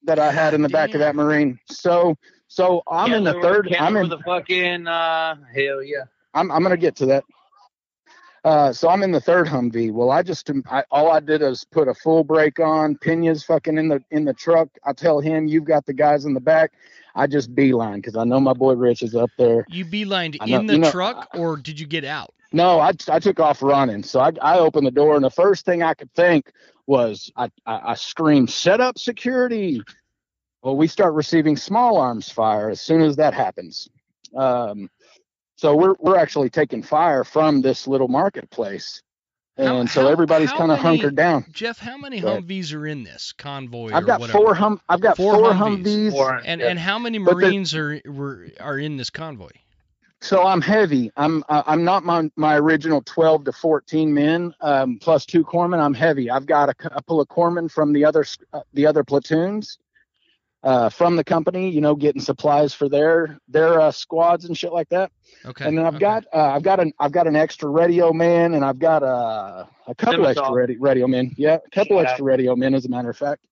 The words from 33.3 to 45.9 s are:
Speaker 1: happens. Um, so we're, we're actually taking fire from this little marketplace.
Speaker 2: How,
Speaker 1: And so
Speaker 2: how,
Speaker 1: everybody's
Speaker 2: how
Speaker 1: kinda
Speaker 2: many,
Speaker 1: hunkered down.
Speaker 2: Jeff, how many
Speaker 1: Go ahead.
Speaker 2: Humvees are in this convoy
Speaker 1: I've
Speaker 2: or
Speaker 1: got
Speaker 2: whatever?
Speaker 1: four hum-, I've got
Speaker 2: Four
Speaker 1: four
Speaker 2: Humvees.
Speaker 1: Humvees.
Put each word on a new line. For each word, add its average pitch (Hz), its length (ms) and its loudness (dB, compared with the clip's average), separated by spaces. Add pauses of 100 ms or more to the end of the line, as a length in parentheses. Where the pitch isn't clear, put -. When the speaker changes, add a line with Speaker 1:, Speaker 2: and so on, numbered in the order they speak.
Speaker 1:
happens. 90 520 -8 (480)
Um, 120 540 -4 (640)
so 147 200 2
we're, 185 240 4
we're 185 180 2
actually 147 320 0
taking 131 320 -2
fire 135 420 0
from 151 380 2
this 131 260 -2
little 135 200 0
marketplace. 123 920 -6 (560)
Speaker 2:
How, 131 220 0
Speaker 1:
And 120 100 -2
so 135 140 2
Speaker 2:
how, 139 40 4
Speaker 1:
everybody's 156 420 2
Speaker 2:
how - 80 -6
Speaker 1:
kinda 160 180 2
Speaker 2:
many, 139 60 -4
Speaker 1:
hunkered 156 340 0
down. 151 360 0
Speaker 2:
Jeff, 226 260 -10
how 240 200 -14
many 269 240 -12
Speaker 1:
Go 208 80 -4
ahead. 139 180 -4
Speaker 2:
Humvees 180 260 -10
are 151 140 -10
in 143 160 -10
this - 300 -18
convoy 120 600 -12
Speaker 1:
I've 170 100 0
Speaker 2:
or - 40 -4
Speaker 1:
got 220 120 0
Speaker 2:
whatever? 220 200 -2
Speaker 1:
four 214 160 6
hum-, 202 340 -2
I've 175 120 0
got 208 160 2
Speaker 2:
Four 202 180 2
Speaker 1:
four 220 160 6
Speaker 2:
Humvees. 202 320 0
Speaker 1:
Humvees. 208 280 0